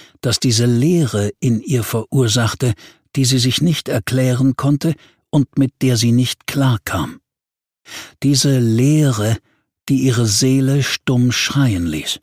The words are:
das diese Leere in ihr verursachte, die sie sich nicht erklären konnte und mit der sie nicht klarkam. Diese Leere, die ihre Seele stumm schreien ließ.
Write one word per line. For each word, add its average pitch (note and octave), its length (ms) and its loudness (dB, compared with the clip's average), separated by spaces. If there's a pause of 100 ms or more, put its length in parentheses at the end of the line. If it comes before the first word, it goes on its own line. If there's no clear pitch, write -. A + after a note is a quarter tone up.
(220)
das A#2+ 180 -2
diese A#2 260 0
Leere A#2+ 760 2
in A#2+ 220 0
ihr B2+ 220 -2
verursachte, A#2 920 -2 (420)
die C3+ 100 0
sie B2+ 140 2
sich A#2+ 220 0
nicht D#3+ 260 -2
erklären B2+ 680 0
konnte D3 400 0 (340)
und - 280 0
mit C3+ 140 2 (100)
der B2+ 160 2
sie A#2 140 2
nicht B2 360 -2
klarkam. A#2 720 -2 (1040)
Diese C#3 360 2
Leere, A#2+ 760 2 (520)
die C3+ 120 0
ihre A#2+ 240 2
Seele C3 580 0
stumm B2 480 0
schreien A2+ 540 0
ließ. D#2 380 -6